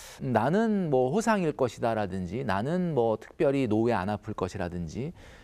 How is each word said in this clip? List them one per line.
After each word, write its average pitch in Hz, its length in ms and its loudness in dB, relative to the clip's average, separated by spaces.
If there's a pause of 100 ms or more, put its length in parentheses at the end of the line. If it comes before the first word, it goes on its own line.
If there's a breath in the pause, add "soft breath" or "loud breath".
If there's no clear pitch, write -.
(200 loud breath)
나는 170 680 2
뭐 131 220 4
호상일 196 420 2
것이다라든지 107 920 -2
나는 147 500 0
뭐 113 260 2
특별히 139 460 0
노후에 113 260 2
안 95 160 0
아플 104 260 -4
것이라든지 90 760 -6 (320 loud breath)